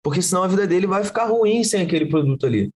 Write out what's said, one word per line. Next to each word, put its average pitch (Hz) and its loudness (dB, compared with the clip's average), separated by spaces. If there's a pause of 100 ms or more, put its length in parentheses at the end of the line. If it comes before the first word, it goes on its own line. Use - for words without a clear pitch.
Porque 151 -2
senão 185 0
a 190 0
vida 196 2
dele 180 2
vai 196 0
ficar 220 -4
ruim 226 2
sem 202 -2
aquele 160 -2
produto 139 0
ali. 107 0